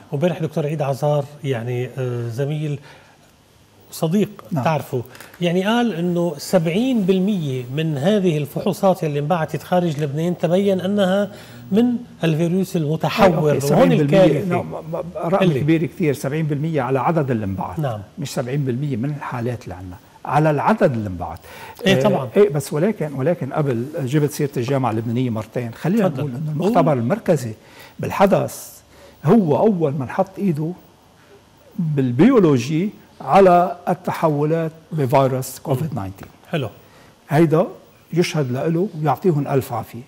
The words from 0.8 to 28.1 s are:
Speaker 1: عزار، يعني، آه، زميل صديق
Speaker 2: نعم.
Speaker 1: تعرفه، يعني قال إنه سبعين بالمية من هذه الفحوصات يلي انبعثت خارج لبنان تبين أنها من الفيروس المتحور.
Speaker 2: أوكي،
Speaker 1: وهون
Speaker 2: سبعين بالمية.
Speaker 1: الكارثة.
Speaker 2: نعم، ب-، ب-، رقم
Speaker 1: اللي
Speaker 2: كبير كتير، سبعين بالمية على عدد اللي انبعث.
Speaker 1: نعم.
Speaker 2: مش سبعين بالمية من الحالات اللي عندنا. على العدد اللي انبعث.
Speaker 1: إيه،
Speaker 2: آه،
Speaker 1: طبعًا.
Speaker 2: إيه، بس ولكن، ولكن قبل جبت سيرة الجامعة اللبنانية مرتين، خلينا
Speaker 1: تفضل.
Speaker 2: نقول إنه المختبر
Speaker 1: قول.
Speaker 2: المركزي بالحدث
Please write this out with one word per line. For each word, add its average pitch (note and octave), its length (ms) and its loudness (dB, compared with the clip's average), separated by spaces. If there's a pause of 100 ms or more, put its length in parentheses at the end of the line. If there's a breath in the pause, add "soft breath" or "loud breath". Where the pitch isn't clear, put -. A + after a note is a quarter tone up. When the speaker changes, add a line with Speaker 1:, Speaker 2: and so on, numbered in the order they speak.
Speaker 1:
عزار، C#3+ 440 0 (180)
يعني، B2 540 -4
آه، A#2+ 320 -4
زميل C#3+ 500 -4 (1120 loud breath)
صديق F3 380 0 (220)
Speaker 2:
نعم. D#3+ 120 -2
Speaker 1:
تعرفه، C#3 400 -2 (380 loud breath)
يعني F3 220 0
قال A3+ 300 0
إنه E3+ 440 -2
سبعين G3 640 0
بالمية F#3 600 0 (120)
من D#3+ 220 -2
هذه F#3 400 2
الفحوصات E3+ 640 0
يلي C#3+ 160 -2
انبعثت D#3 440 -2
خارج F3 360 0
لبنان D#3 380 -2
تبين F#3 440 0
أنها G3 500 0 (400 loud breath)
من A#3+ 240 4 (280)
الفيروس E3+ 520 0
المتحور. D#3+ 500 2
Speaker 2:
أوكي، E3+ 120 4
Speaker 1:
وهون D3 220 2
Speaker 2:
سبعين D3+ 300 4
بالمية. D3+ 120 4
Speaker 1:
الكارثة. F3 480 4
Speaker 2:
نعم، D#3 220 -2
ب-، D#3+ 240 -10
ب-، E3 80 -6 (120)
رقم F#3+ 280 0
Speaker 1:
اللي D#3 160 2
Speaker 2:
كبير D3+ 260 2
كتير، D3 280 -2
سبعين D3+ 320 -4
بالمية D3+ 360 -2
على C3 180 0
عدد C#3+ 320 0
اللي A2 140 -2
انبعث. F#2+ 340 -6
Speaker 1:
نعم. A#2+ 200 -4 (200)
Speaker 2:
مش C#3+ 140 -8
سبعين C3 320 -4
بالمية C3 300 -4
من B2 140 -4
الحالات A#2+ 540 -8
اللي F2+ 120 -12
عندنا. F#2 220 -16 (280 soft breath)
على D3+ 260 2
العدد F3+ 400 2
اللي A2 180 -4
انبعث. E2+ 300 -10 (460 loud breath)
Speaker 1:
إيه، F#3 140 4
Speaker 2:
آه، - 20 0
Speaker 1:
طبعًا. C#3+ 360 0
Speaker 2:
إيه، G3+ 120 8
بس D3 240 -4
ولكن، D#3 400 -2
ولكن C#3 400 -2
قبل C3 320 0 (140)
جبت C#3+ 320 0
سيرة D3 260 -4
الجامعة B2+ 340 0
اللبنانية A#2 380 -2
مرتين، A2+ 440 -6
خلينا F#3+ 340 0
Speaker 1:
تفضل. C#3+ 120 -2
Speaker 2:
نقول C#3+ 160 -4
إنه D#3 160 -6
المختبر E3+ 380 2
Speaker 1:
قول. C#3+ 80 2
Speaker 2:
المركزي B2 560 0 (460 loud breath)
بالحدث - 800 0 (460 loud breath)